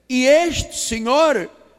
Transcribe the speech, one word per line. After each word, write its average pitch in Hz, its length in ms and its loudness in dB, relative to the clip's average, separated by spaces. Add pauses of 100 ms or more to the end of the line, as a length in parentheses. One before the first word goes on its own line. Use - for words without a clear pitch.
e 254 200 0
este 302 500 2
Senhor 233 720 -2 (300)